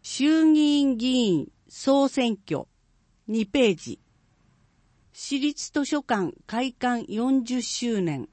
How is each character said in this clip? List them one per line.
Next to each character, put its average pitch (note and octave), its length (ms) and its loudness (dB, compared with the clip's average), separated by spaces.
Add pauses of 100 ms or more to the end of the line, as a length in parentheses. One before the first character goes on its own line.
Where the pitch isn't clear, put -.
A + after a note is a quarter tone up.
衆 D#4 440 2
議 D4+ 340 4
院 C4+ 180 2
議 B3 120 -2
員 G#3 420 2 (160)
総 C#4 400 2
選 A#3 300 -2 (100)
挙。 C3+ 200 -6 (600)
二 A3 180 -2
ペ A#3+ 240 2
ー E3+ 60 2
ジ。 - 240 -14 (1120)
市 - 260 -6
立 D4 320 -4
図 C#4+ 140 -2
書 D4 160 -2
館 G3 320 -4 (140)
開 B3 260 -4
館 B3 360 -4
四 B3 340 0
十 A#3+ 180 -4
周 A3+ 400 -4
年。 D3 320 -4